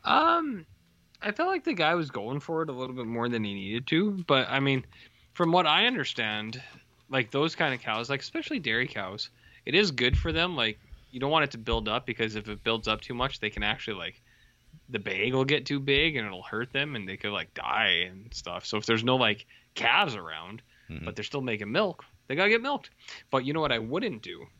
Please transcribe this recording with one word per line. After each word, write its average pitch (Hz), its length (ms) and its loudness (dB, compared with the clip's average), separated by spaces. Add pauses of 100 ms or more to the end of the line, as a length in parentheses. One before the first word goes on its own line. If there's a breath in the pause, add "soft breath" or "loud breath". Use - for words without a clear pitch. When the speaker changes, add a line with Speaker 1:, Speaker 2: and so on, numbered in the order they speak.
Speaker 1:
Um, 302 600 2 (560)
I 208 100 -2
felt 320 180 0
like 370 140 -2
the 320 100 0
guy 165 220 4
was 160 160 -2
going 120 280 -4
for 160 220 -2
it 156 80 -2
a 139 40 -6
little 127 220 -6
bit 123 120 -6
more 117 220 -2
than 117 140 0
he 101 100 -2
needed 101 340 -4
to, 196 240 4 (160)
but, 131 220 4
I 131 100 2
mean, 135 260 2 (480 loud breath)
from 170 180 2
what 175 140 6
I 160 220 4
understand, 113 760 -2 (480 loud breath)
like, 127 220 0
those 151 240 0
kind 147 180 2
of 123 80 -6
cows, 113 280 -2
like, 156 120 -2
especially 311 380 -6
dairy 120 280 0
cows, 101 420 -6 (360 soft breath)
it 131 100 0
is 196 160 6
good 127 260 4
for 165 140 2
them. 170 240 0
Like, 113 240 0 (320)
you 127 80 -10
don't 135 120 0
want 156 140 6
it 139 60 -8
to 123 60 -10
build 113 300 0
up, 113 180 0
because 110 300 0
if 107 120 -6
it 104 160 -8
builds 113 240 0
up 110 140 0
too - 120 -10
much, 127 260 -2
they 107 100 -2
can 104 140 -4
actually, 107 340 -2
like, 85 240 -8 (680 soft breath)
the 117 100 -4
bag 101 340 0
will 131 120 2
get 147 200 0
too 143 140 -2
big 143 360 2
and 117 120 -2
it'll 92 160 -10
hurt 117 280 -6
them 143 240 -2
and 101 120 -6
they 95 100 -8
could, 104 140 -4
like, 82 220 -6
die 90 560 2
and 95 240 -16
stuff. 90 320 -8
So - 120 -2
if 107 80 -2
there's 113 180 4
no, 127 120 4
like, 113 300 2 (280 soft breath)
calves 135 420 2
around, 85 460 -12 (280 soft breath)
Speaker 2:
Mm-hmm. 80 140 -10
Speaker 1:
but - 140 -8
they're 107 80 -6
still 143 160 -4
making 107 280 -4
milk, 180 360 0 (240)
they 139 60 -2
gotta 190 140 4
get 226 120 4
milked. 269 300 -4 (380 loud breath)
But 131 140 2
you 135 80 -2
know 160 80 0
what 147 140 2
I 117 60 2
wouldn't 131 420 -2
do? 85 240 -12 (140)